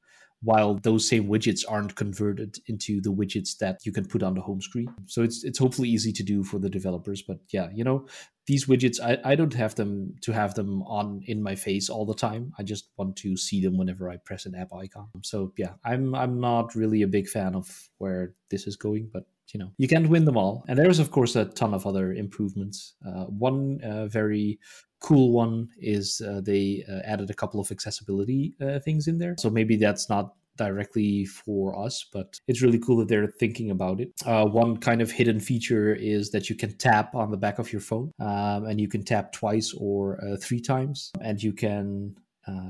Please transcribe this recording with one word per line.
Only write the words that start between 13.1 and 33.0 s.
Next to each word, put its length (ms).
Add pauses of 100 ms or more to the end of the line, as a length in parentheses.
to 200
see 240
them 160
whenever 320
I 80
press 280
an 80
app 200
icon. 340 (160)
So 340
yeah, 180 (100)
I'm, 280
I'm 280
not 340
really 280
a 40
big 220
fan 260
of 320 (120)
where 340 (180)
this 160
is 80
going, 380
but 100 (300)
you 80
know, 160
you 100
can't 220
win 160
them 100
all. 320
And 100
there 120
is, 100
of 120
course, 260
a 80
ton 280
of 140
other 240
improvements. 840 (100)
Uh, 200
one, 560
uh, 260
very 520 (400)
cool 320
one 380 (100)
is, 420
uh, 220
they, 460
uh, 160
added 240
a 40
couple 280
of 100
accessibility, 880
uh, 180
things 280
in 120
there. 200
So 100
maybe 280
that's 320
not 240 (220)
directly 720
for 520
us, 360
but 340
it's 140
really 180
cool 180
that 120